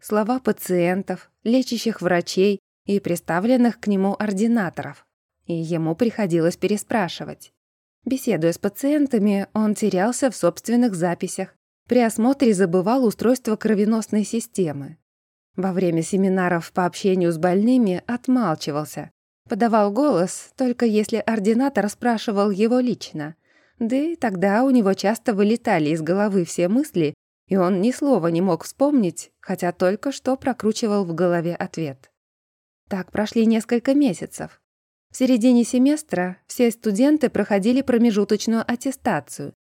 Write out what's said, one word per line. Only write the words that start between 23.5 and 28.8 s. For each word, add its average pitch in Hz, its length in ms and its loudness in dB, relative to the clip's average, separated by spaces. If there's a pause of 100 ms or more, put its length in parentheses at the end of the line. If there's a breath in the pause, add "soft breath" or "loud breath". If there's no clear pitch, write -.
да 233 200 -2
и 320 180 -2
тогда 202 480 0
у 269 60 2
него 220 240 4
часто 214 400 -2
вылетали 208 560 2
из 160 120 -2
головы 190 440 0
все 175 240 -2
мысли, 185 440 0 (360)
и 190 80 0
он 180 240 2
ни 233 100 2
слова 247 360 0
не 165 120 0
мог 175 240 0
вспомнить, 269 680 0 (100)